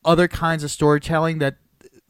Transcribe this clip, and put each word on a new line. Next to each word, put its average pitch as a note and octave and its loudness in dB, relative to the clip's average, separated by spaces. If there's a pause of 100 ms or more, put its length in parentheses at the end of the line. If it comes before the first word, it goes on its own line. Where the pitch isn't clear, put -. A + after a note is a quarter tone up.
other E3+ 4
kinds E3 -4
of D3 -6
storytelling D#3 0
that, C#3 -2 (540)